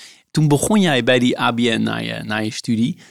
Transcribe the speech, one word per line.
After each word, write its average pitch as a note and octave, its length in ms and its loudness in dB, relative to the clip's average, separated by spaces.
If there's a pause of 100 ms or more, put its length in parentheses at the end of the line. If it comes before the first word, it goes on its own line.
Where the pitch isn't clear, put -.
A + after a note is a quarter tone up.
(300)
Toen D#3 180 2
begon D3 320 2
jij C#3+ 240 2
bij B2+ 140 4
die B2 220 0
A A#2+ 120 0
B A#2 60 -4
N A2+ 240 0
na A2 140 -2
je, A2+ 260 -8
na G#2+ 160 -6
je A2 120 -4
studie. A#2 480 -4 (120)